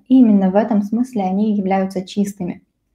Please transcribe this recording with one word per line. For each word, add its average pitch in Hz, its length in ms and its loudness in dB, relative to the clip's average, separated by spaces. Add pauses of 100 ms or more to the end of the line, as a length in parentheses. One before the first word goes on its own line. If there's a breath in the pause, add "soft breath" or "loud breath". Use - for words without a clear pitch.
И 262 120 4
именно 202 320 4
в 185 40 -2
этом 214 280 2
смысле 220 400 -4
они 202 320 -2
являются 190 500 -4
чистыми. 196 560 -6 (340)